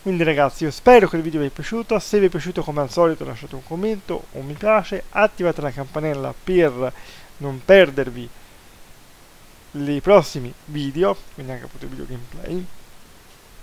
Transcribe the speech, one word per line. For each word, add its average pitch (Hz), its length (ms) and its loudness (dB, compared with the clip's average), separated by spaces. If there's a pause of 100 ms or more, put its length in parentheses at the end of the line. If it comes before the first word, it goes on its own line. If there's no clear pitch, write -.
Quindi 180 220 -2
ragazzi, 147 420 2
io 151 60 -2
spero 226 380 8
che 170 80 -4
il 165 60 -2
video 156 180 -4
vi 139 80 0
è - 20 -4
piaciuto. 220 480 -4
Se 208 220 0
vi 190 60 4
è 180 40 4
piaciuto, 175 320 -6
come 147 180 -4
al 135 100 -4
solito, 165 340 2
lasciate 135 320 -12
un 131 80 -14
commento, 196 680 -6
un 135 140 -12
mi 147 80 -10
piace, 208 560 0
attivate 185 500 0
la 143 120 -4
campanella 139 600 -6 (120)
per 139 480 2 (460)
non 135 260 -8
perdervi 135 640 4 (1400)
i 143 300 -4
prossimi 147 500 4 (140)
video, 151 500 -2 (180)
quindi 131 180 -12
anche 123 120 -12
appunto - 220 -14
i - 20 -10
video 135 180 -10
gameplay, 143 600 -10 (960)